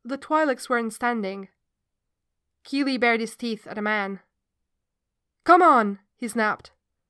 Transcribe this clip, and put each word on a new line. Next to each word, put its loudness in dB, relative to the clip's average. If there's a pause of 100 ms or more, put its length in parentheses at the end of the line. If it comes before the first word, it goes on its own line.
the -8
Twi'leks -2
weren't -2
standing. -6 (1120)
Keeley -2
bared 2
his -8
teeth -8
at -12
a -6
man. -4 (1200)
"Come 8
on," 4 (160)
he -10
snapped. -4 (400)